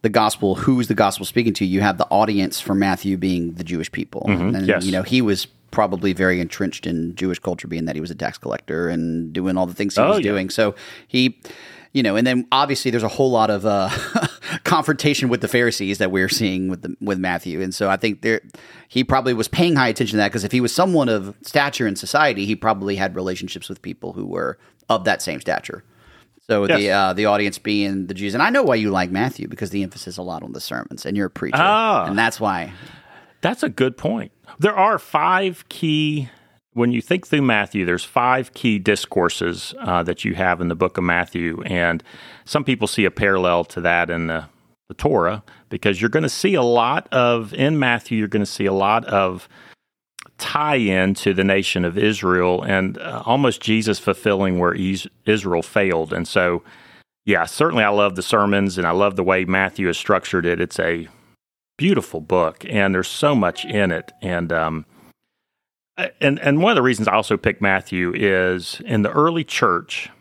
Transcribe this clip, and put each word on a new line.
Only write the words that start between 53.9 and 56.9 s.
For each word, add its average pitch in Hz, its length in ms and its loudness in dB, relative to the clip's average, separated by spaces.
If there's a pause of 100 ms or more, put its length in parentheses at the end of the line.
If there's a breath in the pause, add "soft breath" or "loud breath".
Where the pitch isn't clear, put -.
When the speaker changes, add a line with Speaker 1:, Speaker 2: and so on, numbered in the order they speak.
Speaker 2:
fulfilling 95 600 0
where 87 140 2
Is-, 92 340 -4 (180)
Israel 95 360 2
failed. 85 500 0
And 87 160 -4
so, 87 360 0 (600 loud breath)